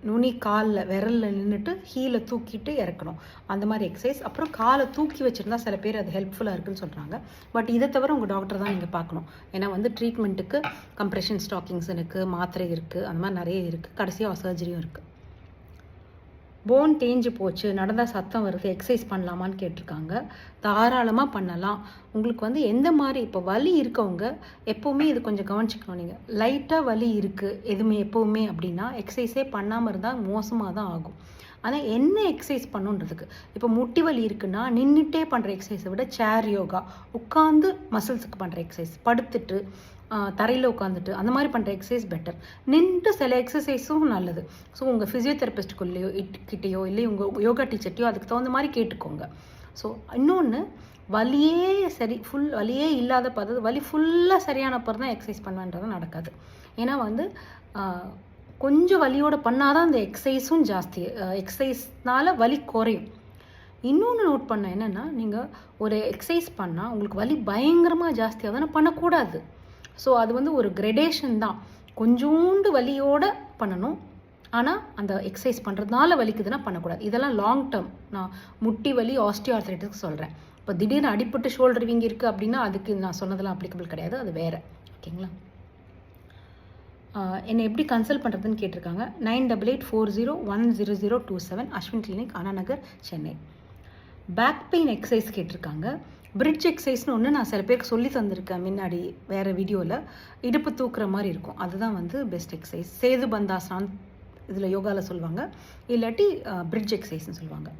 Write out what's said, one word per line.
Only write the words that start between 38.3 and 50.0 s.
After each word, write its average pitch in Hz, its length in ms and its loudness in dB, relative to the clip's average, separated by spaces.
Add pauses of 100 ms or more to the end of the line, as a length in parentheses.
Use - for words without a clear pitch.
பண்ற 170 240 -6
எக்ஸர்சைஸ், 165 320 -10 (100)
படுத்துட்டு, 226 600 2 (480)
ஆ, 202 240 -2
தரையில 247 380 4
உட்காந்துட்டு 190 360 -4
அந்த 196 220 0
மாதிரி 285 200 2
பண்ற 202 200 0
எக்ஸர்சைஸ் 214 360 -4
பெட்டர். 165 260 -6 (320)
நின்னுட்டு 349 420 6
சில 254 340 4
எக்ஸர்சைஸும் 285 560 0
நல்லது. 185 500 0 (240)
So, 262 160 -2
உங்க 226 160 2
ஃபிசியோதெரபிஸ்டுக்குள்ளேயோ 196 1120 -2
இட்-, 190 260 -8 (100)
கிட்டேயோ 190 360 -4
இல்லை 208 200 0
உங்க 202 360 -2
யோகா 233 200 4
டீச்சர்ட்டையோ 220 400 -4
அதுக்கு 214 260 -2
தகுந்த 247 220 0
மாதிரி 269 320 2
கேட்டுக்கோங்க. 156 460 -6 (440)
So, 220 240 -8 (140)